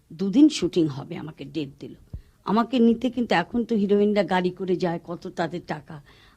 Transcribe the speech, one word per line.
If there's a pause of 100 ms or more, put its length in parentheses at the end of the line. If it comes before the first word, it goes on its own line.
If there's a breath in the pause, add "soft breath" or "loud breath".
(120 soft breath)
দুদিন
শুটিং
হবে,
আমাকে
ডেট (120)
দিল। (500 loud breath)
আমাকে
নিতে
কিন্তু
এখন
তো
হিরোইনরা
গাড়ি
করে
যায়,
কত
তাদের
টাকা। (340 soft breath)